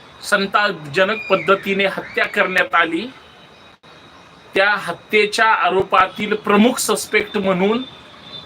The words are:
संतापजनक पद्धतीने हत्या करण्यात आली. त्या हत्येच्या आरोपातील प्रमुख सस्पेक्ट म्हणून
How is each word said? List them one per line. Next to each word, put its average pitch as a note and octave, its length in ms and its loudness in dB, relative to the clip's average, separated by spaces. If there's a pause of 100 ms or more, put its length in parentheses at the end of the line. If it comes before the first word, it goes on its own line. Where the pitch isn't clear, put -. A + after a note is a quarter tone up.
(240)
संतापजनक G3 1080 -2
पद्धतीने F#3+ 580 2
हत्या G#3 400 -4
करण्यात F#3 480 0
आली. E3+ 300 0 (1500)
त्या G3 140 4 (100)
हत्येच्या G#3 680 0
आरोपातील F#3+ 880 0
प्रमुख G#3+ 440 2
सस्पेक्ट G#3 580 -2
म्हणून G3 440 0 (640)